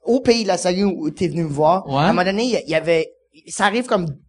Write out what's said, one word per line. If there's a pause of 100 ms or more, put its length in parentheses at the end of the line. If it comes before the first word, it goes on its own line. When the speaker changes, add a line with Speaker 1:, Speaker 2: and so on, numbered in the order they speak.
Speaker 1:
au
pays
de
la
Sagouine
où
t'es
venu
me
voir,
Speaker 2:
Ouais.
Speaker 1:
à
un
moment
donné,
il
y,
il
y
avait, (400)
ça
arrive
comme (220)